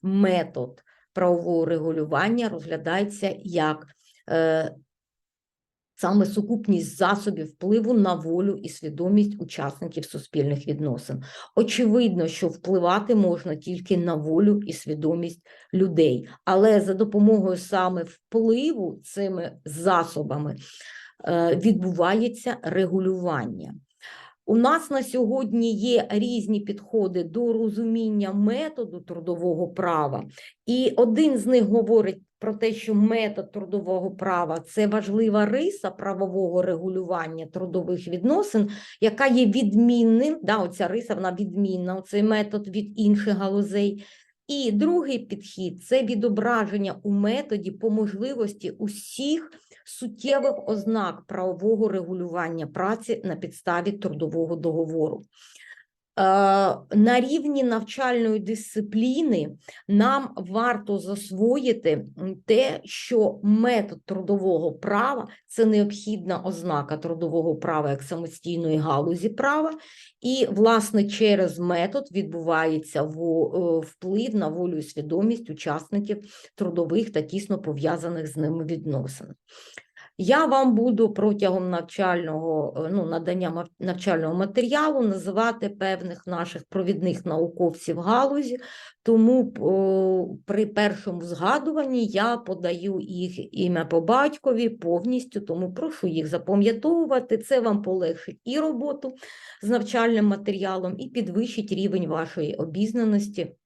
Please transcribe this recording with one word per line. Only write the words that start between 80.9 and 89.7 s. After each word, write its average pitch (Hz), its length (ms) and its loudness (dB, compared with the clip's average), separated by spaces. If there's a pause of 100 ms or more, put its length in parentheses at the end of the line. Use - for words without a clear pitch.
протягом 196 560 2
навчального, 165 1160 -2
е, 165 60 -4
ну, 190 140 0
надання 165 440 -2
мав-, 170 200 -6 (100)
навчального 175 560 0
матеріалу 247 640 0
називати 202 680 0
певних 185 580 -6
наших 170 420 -6
провідних 180 560 -2
науковців 165 760 0
галузі, 247 580 2 (460)
тому, 226 560 6
о, 190 760 2 (100)